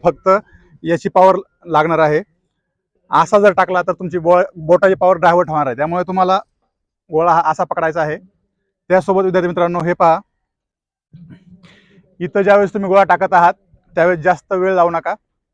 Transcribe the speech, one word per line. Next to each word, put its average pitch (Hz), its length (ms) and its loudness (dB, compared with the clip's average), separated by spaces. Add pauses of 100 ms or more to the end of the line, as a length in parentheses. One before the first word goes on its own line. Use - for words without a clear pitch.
फक्त 180 240 -2 (540)
याची 165 260 -4
पॉवर 185 280 4 (300)
लागणार 160 320 0
आहे. 156 240 0 (880)
असा 160 280 2
जर 202 140 4
टाकला, 180 300 -2
तर 185 100 -4
तुमची 175 260 -8
बो-, 175 260 2 (120)
बोटाची 175 380 2
पॉवर 180 220 0
डायव्हर्ट 170 340 2
होणार 147 160 -2
आहे. 120 100 -6
त्यामुळे 165 300 -4
तुम्हाला 185 340 0 (720)
गोळा 165 200 0
हा 165 180 2
असा 175 140 -2
पकडायचा 165 380 -4
आहे. 151 140 -6 (720)
त्यासोबत 190 340 0
विद्यार्थी 180 260 -2
मित्रांनो, 175 320 -4
हे 170 120 -4
पहा, 170 280 0 (2000)
इथं 196 220 -4
ज्यावेळेस 202 320 2
तुम्ही 202 140 -6
गोळा 190 160 4
टाकत 180 280 -2
आहात, 175 220 4 (400)
त्यावेळेस 175 260 0
जास्त 175 320 -2
वेळ 190 220 -2
लावू 175 160 2
नका. 165 240 -6 (400)